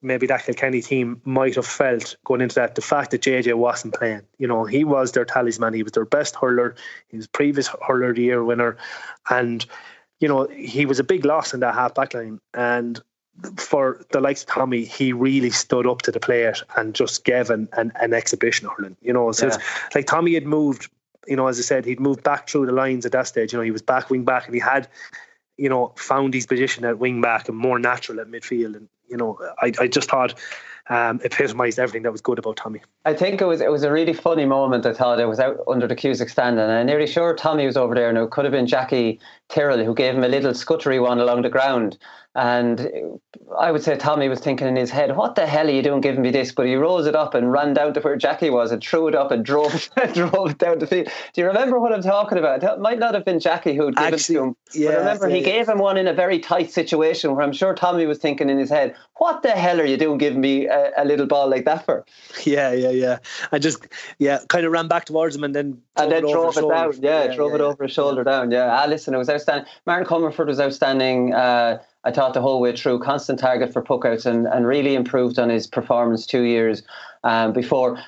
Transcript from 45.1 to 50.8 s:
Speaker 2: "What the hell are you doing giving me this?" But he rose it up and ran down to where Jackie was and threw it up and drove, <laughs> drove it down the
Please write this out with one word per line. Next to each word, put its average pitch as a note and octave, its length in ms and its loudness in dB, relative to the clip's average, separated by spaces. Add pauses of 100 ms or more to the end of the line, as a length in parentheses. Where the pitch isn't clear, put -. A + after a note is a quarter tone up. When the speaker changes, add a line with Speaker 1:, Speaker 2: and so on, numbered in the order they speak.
Speaker 2:
"What A3 200 -2
the F3 120 2
hell D3+ 200 2
are D3 40 4
you C3+ 100 2
doing C#3 200 2
giving C3+ 200 2
me B2 100 2
this?" B2+ 200 0
But B2+ 140 0
he B2+ 100 2
rose D#3+ 320 2
it D3 80 2
up D3+ 180 2
and B2 160 2
ran C#3+ 240 2
down D3 200 2
to D3 80 -2
where C#3 160 0
Jackie D3+ 320 0
was A#2+ 240 2
and A2+ 100 -4
threw D#3+ 240 2
it D3 80 0
up C#3 160 2
and A#2 140 0
drove, D3 440 0 (120)
<laughs> A#3 120 0
drove F3 380 2
it C#3+ 60 -8
down E3+ 220 2
the D#3 80 -2